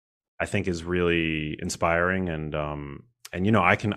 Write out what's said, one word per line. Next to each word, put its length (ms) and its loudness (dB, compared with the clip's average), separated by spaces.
I 60 -2
think 220 0
is 160 -2
really 760 0
inspiring. 680 0
And, 260 -6
um, 480 -6
and, 120 -2
you 80 4
know, 100 6
I 140 6
can, 200 -2